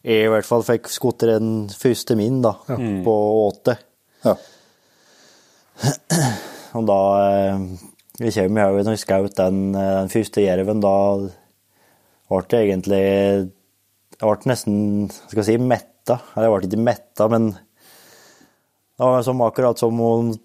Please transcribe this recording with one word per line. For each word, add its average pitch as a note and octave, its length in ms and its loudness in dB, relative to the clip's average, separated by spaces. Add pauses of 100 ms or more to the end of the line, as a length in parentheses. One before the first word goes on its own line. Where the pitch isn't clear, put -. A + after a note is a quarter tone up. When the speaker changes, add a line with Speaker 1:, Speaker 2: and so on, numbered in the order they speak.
Speaker 1:
jeg A2 220 2
i A2 40 2
hvert G#2+ 180 2
fall A#2 160 0
fikk A2+ 260 -2
skutt - 300 -4
den A2 500 0
første A#2 480 -2
min B2 260 0
da, G#2+ 120 2 (140)
Speaker 2:
Ja. B2+ 80 -4
Mm. G#2 280 -4
Speaker 1:
på A2+ 80 2 (400)
åte. - 240 -2 (480)
Speaker 3:
Ja. A2 100 4 (1400)
Speaker 1:
<clears throat> - 100 -10 (920)
Og A2+ 120 -2
da, G2 120 4 (320)
eh, G2 280 0 (600)
vi A#2 160 -2
kommer G2+ 360 2
jo, G2 140 2
når A2 120 -2
vi - 60 -10
skjøt G2 360 -2
den, F#2+ 200 0 (160)
eh, G2 260 -2
den F#2+ 120 -4
første A2 320 -2
jerven, F#2+ 380 0
da G2 120 2 (1400)
ble F#2+ 180 0
det A#2+ 140 2
egentlig, F#2+ 420 0
jeg G2 1160 -4
ble G#2+ 280 0
nesten, G#2+ 280 -2 (500)
skal G#2+ 140 -2
jeg G2+ 80 -2
si, A#2 80 2
metta. B2 600 -4 (160)
Eller A2+ 140 2
jeg G#2+ 60 4
ble F#2 160 -2
ikke A2 140 -2
metta, A2 460 -2
men A2+ 220 0
det - 1500 -14
var B2+ 180 4
som, B2+ 200 0
akkurat A#2 360 2
som A#2 220 0
om A#2 320 2 (120)